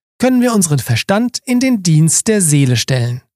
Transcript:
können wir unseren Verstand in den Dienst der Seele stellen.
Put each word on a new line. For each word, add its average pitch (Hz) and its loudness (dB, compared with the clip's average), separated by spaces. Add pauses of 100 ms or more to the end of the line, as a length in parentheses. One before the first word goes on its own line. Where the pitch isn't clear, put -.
(200)
können 254 2
wir 247 0
unseren 160 0
Verstand 196 -2
in 247 -2
den 247 0
Dienst 160 2
der 214 0
Seele 143 2
stellen. 123 -4 (140)